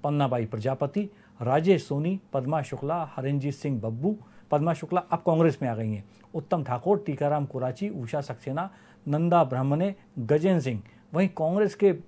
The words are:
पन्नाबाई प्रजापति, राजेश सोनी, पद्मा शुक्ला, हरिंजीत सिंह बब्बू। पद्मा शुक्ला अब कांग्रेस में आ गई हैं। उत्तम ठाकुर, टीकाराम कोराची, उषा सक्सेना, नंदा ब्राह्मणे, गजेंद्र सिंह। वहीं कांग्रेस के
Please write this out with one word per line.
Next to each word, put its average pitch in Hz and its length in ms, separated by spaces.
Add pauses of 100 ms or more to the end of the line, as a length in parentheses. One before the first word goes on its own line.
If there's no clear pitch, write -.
पन्नाबाई 135 420
प्रजापति, 135 640 (320)
राजेश 156 460
सोनी, 165 340 (120)
पद्मा 139 280
शुक्ला, 147 540
हरिंजीत 139 380
सिंह 135 280
बब्बू। 127 360 (340)
पद्मा 156 220
शुक्ला 165 260
अब 170 260
कांग्रेस 165 360
में 127 80
आ 117 60
गई 110 180
हैं। 101 120 (300)
उत्तम 160 280
ठाकुर, 175 420
टीकाराम 143 400
कोराची, 131 440
उषा 143 320
सक्सेना, 139 500 (360)
नंदा 165 360
ब्राह्मणे, 143 520 (240)
गजेंद्र 156 420
सिंह। 120 200 (320)
वहीं 185 240
कांग्रेस 190 380
के 196 200 (120)